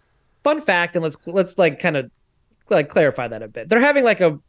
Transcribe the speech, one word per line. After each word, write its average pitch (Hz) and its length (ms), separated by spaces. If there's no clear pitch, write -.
fun 302 160
fact, 175 340
and 170 80
let's, 156 140
let's, 190 320
like, 165 220
kinda, 143 280
like, 156 180
clarify 139 380
that 113 160
a 110 60
bit. 113 200
They're 220 120
having, 277 240
like, 220 160
a, 156 180